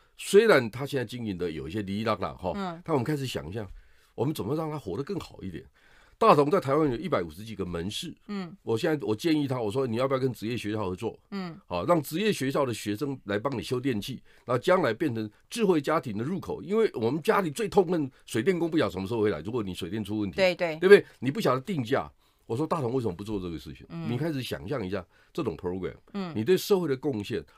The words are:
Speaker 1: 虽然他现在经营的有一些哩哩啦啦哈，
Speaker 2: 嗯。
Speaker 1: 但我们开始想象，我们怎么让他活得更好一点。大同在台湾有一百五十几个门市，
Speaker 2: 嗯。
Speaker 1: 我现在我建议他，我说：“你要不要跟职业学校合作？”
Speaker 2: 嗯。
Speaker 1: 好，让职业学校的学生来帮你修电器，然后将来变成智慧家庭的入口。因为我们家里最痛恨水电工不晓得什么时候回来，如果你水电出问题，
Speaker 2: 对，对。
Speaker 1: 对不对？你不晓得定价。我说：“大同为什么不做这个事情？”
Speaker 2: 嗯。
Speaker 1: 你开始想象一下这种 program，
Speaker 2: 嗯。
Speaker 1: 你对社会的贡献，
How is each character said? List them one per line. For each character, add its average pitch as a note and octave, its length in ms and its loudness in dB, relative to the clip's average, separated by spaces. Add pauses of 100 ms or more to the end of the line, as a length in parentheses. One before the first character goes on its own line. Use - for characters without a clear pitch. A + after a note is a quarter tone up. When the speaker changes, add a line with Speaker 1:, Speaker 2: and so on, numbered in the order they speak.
(160)
Speaker 1:
虽 G#3+ 300 8
然 C3+ 240 8
他 B2+ 160 -6
现 C3+ 120 -4
在 B2 60 -2
经 A#2+ 220 -8
营 G2 100 0
的 F2 140 -2
有 D2 180 -6
一 - 20 -8
些 G#2 120 -2
哩 G2 160 -4
哩 A2 60 -2
啦 G#2+ 160 2
啦 E2+ 120 -2
哈， F2+ 220 -4
Speaker 2:
嗯。 F3+ 300 -6
Speaker 1:
但 E3 100 0
我 C#3 40 2
们 A#2+ 60 0
开 D3+ 120 0
始 C3+ 100 -6
想 D#2 260 -6
象， G#2+ 160 -8 (460)
我 A2+ 100 -2
们 D3+ 100 0
怎 G2+ 100 -6
么 A#2 100 -2
让 D#3+ 160 -4
他 D3+ 80 -8
活 F#2 180 -6
得 C3 60 -6
更 F3 160 -6
好 - 240 -12
一 F#2+ 80 -8
点。 - 140 -12 (540)
大 A3 160 6
同 C#3+ 160 4
在 F3+ 100 4
台 C3+ 140 0
湾 D#3 160 2
有 A#2+ 80 -2
一 F#3 100 -8
百 B2 140 0
五 E2 80 -8
十 E2+ 120 -16
几 A2 140 -12
个 F#2+ 80 -4
门 F2 260 -4
市， - 240 -10 (120)
Speaker 2:
嗯。 F#3+ 360 -10
Speaker 1:
我 A2+ 140 0
现 D#3+ 140 0
在 D3+ 160 -2
我 G#2+ 100 0
建 D#3+ 180 2
议 D3 140 2
他， B2+ 100 -2
我 G#2+ 140 -2
说 - 160 0
：“你 A2 80 -2
要 B2+ 100 2
不 C3+ 60 0
要 C3 80 0
跟 C3 140 2
职 G2+ 120 -8
业 A#2+ 80 -2
学 G#2 160 -4
校 G#2+ 140 -2
合 F#2 100 -2
作？” G#2+ 240 -6 (140)
Speaker 2:
嗯。 F#3 340 -8
Speaker 1:
好， F2 200 -2
让 E3 160 4
职 D#3 180 -6
业 G#3+ 100 2
学 C3+ 200 -2
校 C#3+ 160 0
的 A#2+ 80 -2
学 G#2 200 -4
生 C#3 300 -4
来 G2+ 140 -2
帮 C3 180 -2
你 G2+ 60 -4
修 B2+ 180 -4
电 B2+ 180 0
器， G#2+ 240 -8 (220)
然 A#2+ 100 0
后 B2 40 2
将 F3+ 240 4
来 A#2+ 100 2
变 B2 220 -2
成 A2 160 -4 (180)
智 A#3 160 0
慧 F3+ 160 6
家 D#3 180 0
庭 G#2+ 200 -4
的 A2+ 40 -2
入 E3 160 -2
口。 - 240 -6
因 F3 140 -2
为 A3 160 4
我 A2+ 180 0
们 D#3 120 -2
家 G3+ 180 4
里 F3 100 0
最 G#3+ 160 -4
痛 F#3+ 200 4
恨 D#3+ 240 0 (160)
水 A#2 160 0
电 F3 160 2
工 E3 120 0
不 D#3+ 60 0
晓 D3 80 6
得 G2 60 0
什 F#2 100 -4
么 F#2+ 60 -2
时 G#2 80 -2
候 A2 80 2
回 G#2+ 80 4
来， D#2 100 -2
如 F2 100 -8
果 A#2+ 120 -2
你 F#2+ 120 -6
水 F2+ 140 -8
电 G#2 160 -4
出 G#2 140 -4
问 G2+ 120 -2
题， - 60 -10
Speaker 2:
对， F#3 180 4
对。 E3 220 -2
Speaker 1:
对 E3+ 120 2
不 G3+ 60 12
对？ - 120 8 (140)
你 B2 100 -2
不 F#3 100 -4
晓 B2+ 140 2
得 C3 80 -2
定 D#3+ 200 -2
价。 G#2+ 300 -2 (340)
我 A2+ 100 -2
说 D3+ 100 -2
：“大 E3 140 -2
同 A#2+ 120 -2
为 C3 80 2
什 A2+ 60 -2
么 F2+ 80 -2
不 E2+ 80 -10
做 G#2 160 -4
这 F2+ 100 -6
个 E2 80 -6
事 D#2 160 -12
情？” C#2 180 -18
Speaker 2:
嗯。 E3 200 -6
Speaker 1:
你 A#2+ 80 -2
开 D#3+ 140 -2
始 C3+ 100 -4
想 D2 240 -8
象 A#2+ 180 -4
一 F#2 60 -6
下 F#2+ 160 -6 (260)
这 - 80 -4
种 A#2+ 160 -2
program， F2+ 380 -6 (200)
Speaker 2:
嗯。 F#3 200 -6
Speaker 1:
你 A2 80 0
对 F3 140 4
社 G3 240 2
会 E3 80 -2
的 C3 80 0
贡 B2+ 260 -4
献， G2 180 -4 (180)